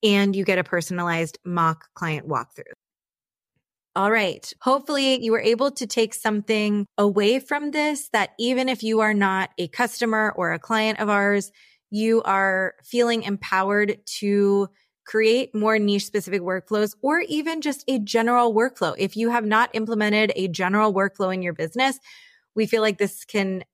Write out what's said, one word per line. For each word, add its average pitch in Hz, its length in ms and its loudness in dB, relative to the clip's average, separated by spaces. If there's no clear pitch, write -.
And 202 340 2
you 196 80 -2
get 185 140 2
a 180 60 0
personalized 170 800 -4
mock 165 500 -2
client 156 340 -6
walkthrough. - 440 -8
All 196 140 2
right. 208 500 -2
Hopefully 269 640 0
you 226 80 2
were 226 80 2
able 240 300 2
to 262 160 -8
take 220 260 0
something 208 720 0
away 208 420 4
from 294 300 -4
this, 294 420 -2
that 202 260 0
even 254 300 0
if 254 140 -4
you 220 180 2
are 214 140 2
not 190 420 0
a 175 120 -4
customer 220 680 -2
or 170 160 -2
a 165 60 -4
client 220 420 -2
of 208 80 -2
ours, 202 420 0
you 226 340 2
are 190 500 0
feeling 233 380 0
empowered 202 760 0
to 202 500 2
create 220 480 2
more 220 240 2
niche 202 260 2
specific 190 380 -4
workflows 190 580 -2
or 302 200 2
even 311 420 -4
just 294 260 -4
a 269 100 0
general 233 540 2
workflow. 220 460 0
If 190 180 -4
you 226 140 0
have 233 160 -2
not 220 260 2
implemented 214 640 0
a 190 120 -2
general 196 440 2
workflow 190 400 0
in 185 80 -4
your 180 140 -4
business, 254 440 -2
we 220 120 0
feel 220 160 2
like 214 160 0
this - 260 -4
can 190 500 -4